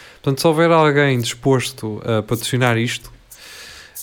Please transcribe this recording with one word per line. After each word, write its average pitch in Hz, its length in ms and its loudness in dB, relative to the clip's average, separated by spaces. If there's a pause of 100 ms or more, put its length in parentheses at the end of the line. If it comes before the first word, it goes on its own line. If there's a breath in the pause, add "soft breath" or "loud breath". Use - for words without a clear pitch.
(220 loud breath)
Portanto, 139 200 -2
se - 40 4
houver 165 240 4
alguém 147 480 4
disposto 120 880 -2
a 113 180 0
patrocinar 120 540 -2
isto, 117 340 -4 (920 loud breath)